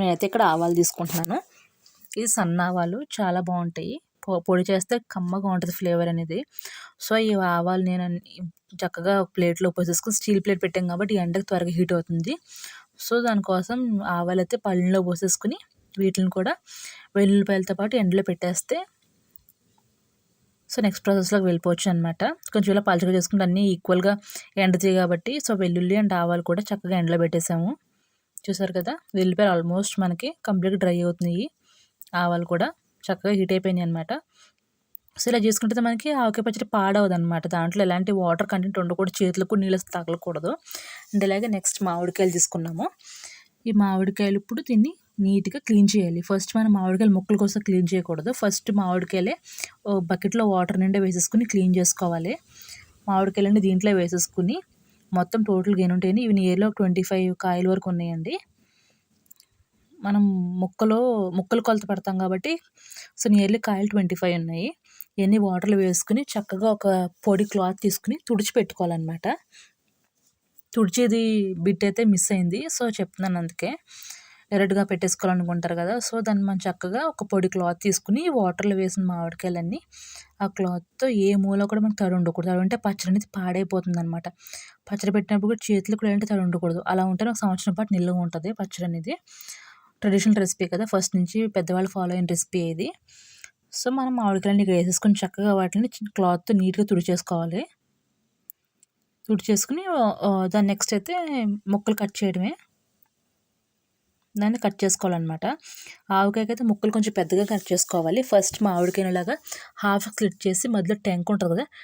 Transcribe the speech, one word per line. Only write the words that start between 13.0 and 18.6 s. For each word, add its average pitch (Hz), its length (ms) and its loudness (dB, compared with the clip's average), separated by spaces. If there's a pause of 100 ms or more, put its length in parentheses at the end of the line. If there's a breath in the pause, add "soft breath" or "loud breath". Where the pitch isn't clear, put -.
So - 80 -4 (140)
దానికోసం 202 520 0 (360)
ఆవాలు 175 280 0
అయితే - 220 -4
పళ్ళెంలో 185 420 2
పోసేసుకుని 185 500 -2 (440)
వీటిని 185 340 2
కూడా 190 180 0 (640 loud breath)
వెల్లుల్లిపాయలతో 196 600 4
పాటు 214 220 0
ఎండలో 190 260 4
పెట్టేస్తే, 180 500 -4 (1900)